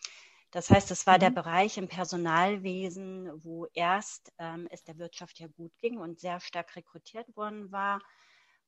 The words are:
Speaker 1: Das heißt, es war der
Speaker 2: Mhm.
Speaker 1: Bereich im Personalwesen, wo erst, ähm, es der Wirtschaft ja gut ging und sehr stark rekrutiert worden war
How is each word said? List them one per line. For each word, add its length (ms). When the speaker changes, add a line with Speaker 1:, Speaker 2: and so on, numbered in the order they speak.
Speaker 1:
Das 200
heißt, 200
es 160
war 140
der 100
Speaker 2:
Mhm. 40
Speaker 1:
Bereich 440
im 80
Personalwesen, 1400
wo 300
erst, 640
ähm, 340
es 100
der 160
Wirtschaft 400
ja 80
gut 320
ging 200
und 200
sehr 220
stark 340
rekrutiert 600
worden 340
war 300